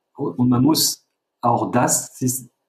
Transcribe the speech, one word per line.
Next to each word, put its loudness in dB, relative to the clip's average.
und -2
man 2
muss 0
auch, 0
das -2
ist -4